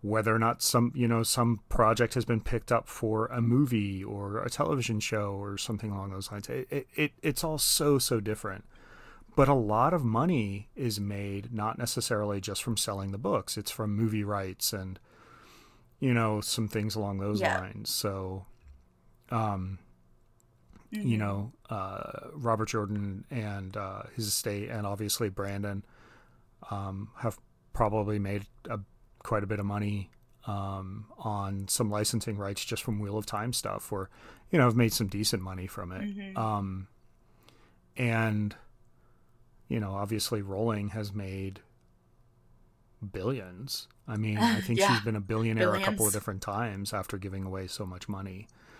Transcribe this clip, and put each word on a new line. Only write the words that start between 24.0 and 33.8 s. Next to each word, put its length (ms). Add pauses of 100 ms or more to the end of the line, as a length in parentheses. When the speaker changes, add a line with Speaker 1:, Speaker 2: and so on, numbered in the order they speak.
Speaker 1:
his 120
estate, 440
and 160
obviously 420
Brandon, 560 (840)
um, 460
have 220 (320)
probably 480
made 280 (220)
a, 100 (400)
quite 240
a 40
bit 120
of 60
money, 440 (380)
um, 580 (140)
on 480
some 240
licensing 440
rights 300
just 180
from 160
Wheel 180
of 80
Time 280
stuff, 380